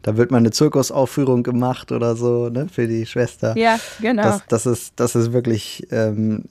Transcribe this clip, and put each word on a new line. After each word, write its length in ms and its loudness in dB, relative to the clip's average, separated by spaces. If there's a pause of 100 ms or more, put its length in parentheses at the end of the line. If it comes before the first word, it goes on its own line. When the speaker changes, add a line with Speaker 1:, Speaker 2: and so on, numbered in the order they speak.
Speaker 1:
da 140 0
wird 140 4
mal 60 4
eine 140 6
Zirkusaufführung 920 2
gemacht 480 -2
oder 240 0
so, 340 0
ne, 220 -6
für 160 -2
die 180 -2
Schwester. 520 -2
Speaker 2:
Ja, 200 2 (220)
genau. 240 0
Speaker 1:
Das, 240 2
das 180 0
ist, 320 -4
das 180 0
ist 180 2
wirklich, 580 -2
ähm, 600 -2